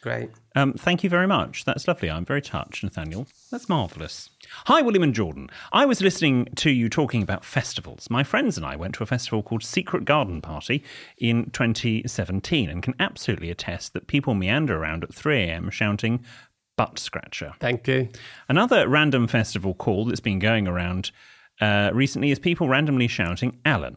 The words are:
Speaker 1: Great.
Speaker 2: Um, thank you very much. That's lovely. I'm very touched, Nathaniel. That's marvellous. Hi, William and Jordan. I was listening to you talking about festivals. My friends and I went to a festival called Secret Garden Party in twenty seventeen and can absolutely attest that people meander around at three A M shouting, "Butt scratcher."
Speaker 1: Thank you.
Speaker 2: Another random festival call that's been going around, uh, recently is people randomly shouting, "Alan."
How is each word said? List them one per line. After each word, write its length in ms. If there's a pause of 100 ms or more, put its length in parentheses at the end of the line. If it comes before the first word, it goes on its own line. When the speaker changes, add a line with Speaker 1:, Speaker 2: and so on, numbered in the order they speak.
Speaker 1:
Great. 280 (260)
Speaker 2:
Um, 200
thank 280
you 60
very 180
much. 380
That's 240
lovely. 200
I'm 140
very 180
touched, 440
Nathaniel. 420 (240)
That's 160
marvellous. 600 (380)
Hi, 140
William 220
and 100
Jordan. 360 (240)
I 120
was 140
listening 560
to 160
you 160
talking 340
about 220
festivals. 680
My 140
friends 320
and 100
I 120
went 180
to 80
a 20
festival 380
called 220
Secret 400
Garden 360
Party 440 (320)
in 340
twenty 560
seventeen 640
and 120
can 200
absolutely 480
attest 420
that 160
people 280
meander 420
around 260
at 100
three 300
A 40
M 220
shouting, 540 (540)
"Butt 200
scratcher." 600
Speaker 1:
Thank 300
you. 180 (400)
Speaker 2:
Another 400
random 400
festival 460
call 320
that's 160
been 180
going 260
around, 460 (500)
uh, 320
recently 380
is 80
people 280
randomly 400
shouting, 560
"Alan." 340